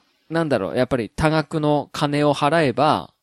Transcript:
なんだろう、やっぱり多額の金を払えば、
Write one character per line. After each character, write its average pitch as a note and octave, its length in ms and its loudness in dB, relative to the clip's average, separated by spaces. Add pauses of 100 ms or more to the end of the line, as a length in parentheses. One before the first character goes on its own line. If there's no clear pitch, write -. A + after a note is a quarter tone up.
(300)
な E3 140 -2
ん D#3 40 -4
だ C3 100 0
ろ F#2+ 120 -4
う、 D2 60 -6
や C#3 80 2
っ - 20 0
ぱ C#3 100 -2
り A2 180 -6
多 D#3 160 0
額 D#3 300 -2
の D3 320 0
金 D3 320 -2
を D3 100 4
払 D3+ 320 2
え A#2+ 60 0
ば、 A#2+ 400 0 (100)